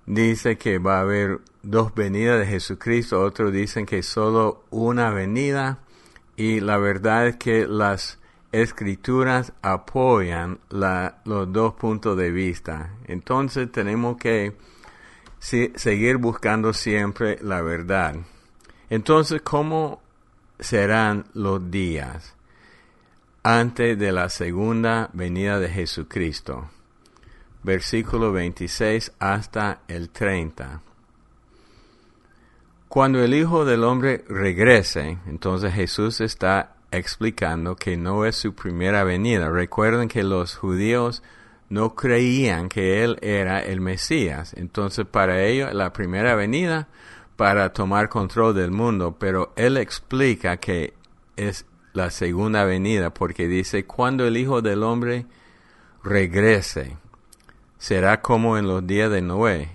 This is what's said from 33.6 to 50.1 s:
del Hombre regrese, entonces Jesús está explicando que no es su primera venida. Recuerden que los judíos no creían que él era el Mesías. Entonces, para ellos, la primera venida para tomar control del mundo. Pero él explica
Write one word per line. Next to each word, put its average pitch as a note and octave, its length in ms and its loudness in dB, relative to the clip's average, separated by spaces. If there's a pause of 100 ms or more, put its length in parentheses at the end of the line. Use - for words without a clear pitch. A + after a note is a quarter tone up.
del A#2+ 180 4
Hombre B2+ 460 2
regrese, F#2+ 960 2
entonces F#2 460 -4
Jesús G#2 480 -2
está G2 560 0 (160)
explicando F2+ 840 -2
que F2+ 220 -4
no F#2+ 280 0
es A2 120 0
su G#2 180 -4
primera F#2+ 480 0
venida. F#2+ 480 2
Recuerden G#2+ 580 0
que A2 140 -2
los F#2+ 340 0
judíos A2+ 640 0 (480)
no A2 260 -2
creían B2 720 2
que F#2+ 340 2
él A#2 200 0
era G2 380 0
el F#2 200 -4
Mesías. F#2 760 -2
Entonces, G2 520 -6
para F#2+ 360 2
ellos, C3 300 2
la F#2+ 200 -2
primera G#2+ 440 0
venida D3+ 500 0 (500)
para G2+ 360 4
tomar G#2 380 0
control A2 440 2
del F2+ 160 0
mundo. G2 480 0
Pero F#2+ 380 -2
él B2+ 200 2
explica A2+ 840 -2